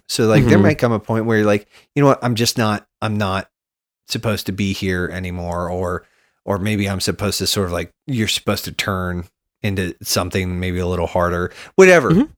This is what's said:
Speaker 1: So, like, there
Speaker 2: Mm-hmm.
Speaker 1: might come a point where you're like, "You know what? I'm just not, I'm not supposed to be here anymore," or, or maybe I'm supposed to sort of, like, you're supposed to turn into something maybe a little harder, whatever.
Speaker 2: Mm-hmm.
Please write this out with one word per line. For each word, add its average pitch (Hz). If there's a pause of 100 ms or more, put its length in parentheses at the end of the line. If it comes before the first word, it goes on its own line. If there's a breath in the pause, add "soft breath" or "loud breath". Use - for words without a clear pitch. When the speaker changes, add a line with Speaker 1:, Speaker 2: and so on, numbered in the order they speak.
Speaker 1:
So, -
like, 110
there 110
Speaker 2:
Mm-hmm. 101
Speaker 1:
might 120
come 120
a 104
point 113
where 113
you're 104
like, 104 (280 soft breath)
"You 143
know 143
what? 135
I'm 120
just 117
not, 107 (140)
I'm 107
not 95 (580)
supposed 117
to 101
be 98
here 90
anymore," 87
or, 90 (400)
or 101
maybe 101
I'm 95
supposed 98
to 95
sort 101
of, 85
like, 87 (160)
you're 113
supposed -
to -
turn 90 (360)
into 95
something 92
maybe 90
a 90
little 87
harder, 87 (240 loud breath)
whatever. 175
Speaker 2:
Mm-hmm. 233